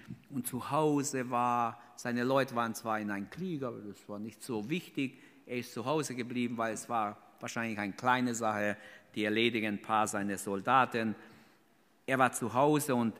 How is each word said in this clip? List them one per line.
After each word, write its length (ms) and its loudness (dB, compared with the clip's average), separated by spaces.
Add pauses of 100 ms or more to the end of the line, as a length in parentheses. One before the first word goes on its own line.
(300)
und 160 -4
zu 240 -6
Hause 600 0
war, 500 2 (140)
seine 300 -2
Leute 320 4
waren 180 0
zwar 240 -2
in 120 -4
einem 200 -4
Krieg, 320 -6
aber 160 -6
das 300 -14
war 100 -8
nicht 240 -12
so 260 -4
wichtig, 480 -4 (300)
er 120 -6
ist 140 -8
zu 120 -6
Hause 300 -2
geblieben, 440 -4
weil 160 0
es 140 -10
war 280 -2 (240)
wahrscheinlich 380 -4
eine 140 -2
kleine 420 2
Sache, 420 0 (380)
die 100 0
erledigen 500 2
ein 80 -6
paar 240 2
seiner 300 -2
Soldaten. 760 2 (920)
Er 100 2
war 140 6
zu 220 -4
Hause 400 4
und 240 2